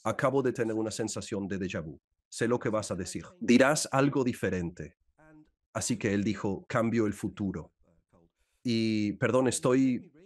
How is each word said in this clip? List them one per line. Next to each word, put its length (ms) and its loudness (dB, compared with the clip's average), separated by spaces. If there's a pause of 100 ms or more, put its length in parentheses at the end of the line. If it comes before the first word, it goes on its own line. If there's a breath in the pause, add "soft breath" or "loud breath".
"Acabo 360 0
de 140 0
tener 200 -2
una 160 -2
sensación 580 -6
de 100 -4
déjà 260 -6
vu. 160 -14 (300)
Sé 180 -2
lo 100 2
que 120 -2
vas 200 -2
a 40 -4
decir. 320 -8 (120)
Dirás 540 4
algo 320 2
diferente". 720 -4 (800)
Así 240 -2
que 160 0
él 100 2
dijo, 420 -2
"Cambio 380 0
el 80 0
futuro". 600 -6 (880)
Y, 560 0
perdón, 300 4
estoy 640 2 (160)